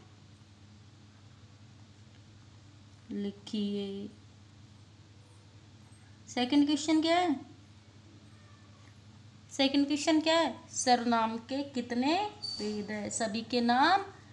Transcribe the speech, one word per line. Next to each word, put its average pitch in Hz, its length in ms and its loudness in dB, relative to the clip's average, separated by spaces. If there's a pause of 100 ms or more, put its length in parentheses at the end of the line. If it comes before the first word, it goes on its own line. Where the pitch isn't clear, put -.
(3000)
लिखिए। 202 960 -6 (2250)
Second 285 380 2
question 311 360 2
क्या 330 160 4
है? 349 160 2 (2250)
Second 277 340 2
question 302 340 2
क्या 320 180 2
है? 277 160 0 (160)
सर्वनाम 233 680 2 (120)
के 277 160 -4
कितने 240 500 -2 (440)
भेद 208 320 -6
हैं? 208 200 -6
सभी 220 320 -4
के 240 180 -2
नाम 285 440 4 (280)